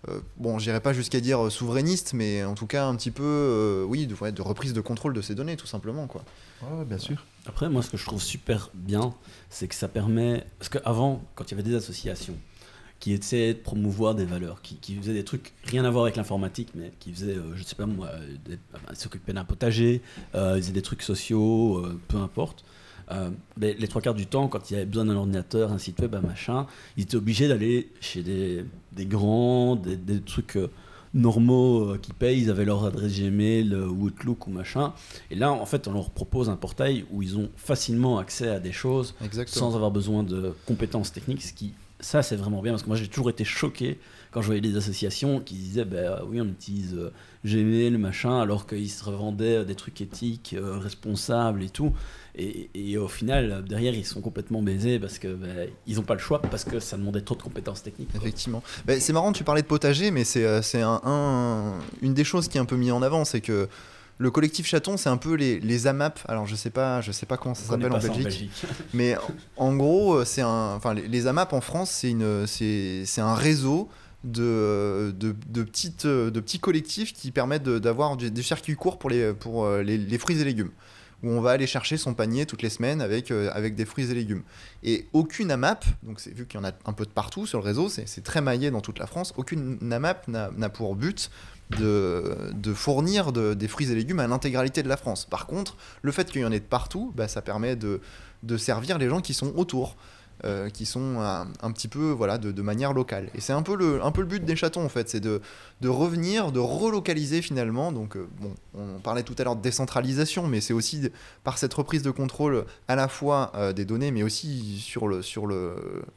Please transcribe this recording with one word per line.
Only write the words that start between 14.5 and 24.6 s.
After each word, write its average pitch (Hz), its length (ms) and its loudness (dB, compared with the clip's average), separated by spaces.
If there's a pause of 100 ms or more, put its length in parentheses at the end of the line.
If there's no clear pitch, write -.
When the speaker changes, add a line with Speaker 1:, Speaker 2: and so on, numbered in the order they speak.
Speaker 3:
qui, - 140 -16
qui - 200 -10
faisaient 101 180 -4
des 101 100 -2
trucs - 300 -8 (100)
rien 127 220 0
à 123 40 4
voir 120 140 4
avec 113 140 2
l'informatique, 98 580 -4
mais 87 240 -10
qui 87 140 -12
faisaient, 98 240 -4
euh, 82 180 -8
je 92 80 -10
sais - 120 -12
pas 104 100 -4
moi, 92 220 -4
euh, 73 280 -10 (100)
des, 87 100 -8
euh, - 380 -16
s'occupaient - 380 -10
d'un 95 140 -4
potager, 120 560 4 (340)
euh, 95 220 4
ils 92 60 4
faisaient 92 100 -4
des 95 80 2
trucs - 220 -6
sociaux, 110 760 4
euh, 87 200 -4 (120)
peu 107 80 2
importe. - 480 -2 (460)
Euh, 92 180 -4 (280)
mais 104 160 0
les 107 140 -2
trois 107 140 -2
quarts 120 140 0
du 101 120 -2
temps, 135 220 2
quand 110 200 -6